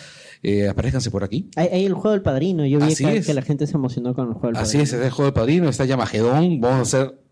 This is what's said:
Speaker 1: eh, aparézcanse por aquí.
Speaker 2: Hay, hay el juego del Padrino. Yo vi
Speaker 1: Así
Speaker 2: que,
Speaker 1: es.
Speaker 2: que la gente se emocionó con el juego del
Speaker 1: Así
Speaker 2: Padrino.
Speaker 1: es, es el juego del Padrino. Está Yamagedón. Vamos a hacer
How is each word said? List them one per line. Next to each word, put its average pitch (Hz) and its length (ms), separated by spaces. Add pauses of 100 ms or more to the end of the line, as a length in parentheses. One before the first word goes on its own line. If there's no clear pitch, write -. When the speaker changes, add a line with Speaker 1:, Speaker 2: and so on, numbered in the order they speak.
(440)
Speaker 1:
eh, 101 240
aparézcanse 123 440
por 101 120
aquí. 110 320
Speaker 2:
Hay, 170 160
hay 185 140
el 196 80
juego 214 180
del 202 100
Padrino. 160 440
Yo 143 140
vi 147 120
Speaker 1:
Así 151 120
Speaker 2:
que, 196 140
Speaker 1:
es. 170 80
Speaker 2:
que 156 80
la 135 80
gente 147 260
se 147 80
emocionó 123 380
con 127 140
el 113 60
juego 123 140
del 117 100
Speaker 1:
Así 113 200
Speaker 2:
Padrino. 147 60
Speaker 1:
es, 139 100
es 120 120
el 127 60
juego 139 200
del - 20
Padrino. 156 360
Está 131 160
Yamagedón. 127 760
Vamos 127 180
a - 20
hacer 131 380 (120)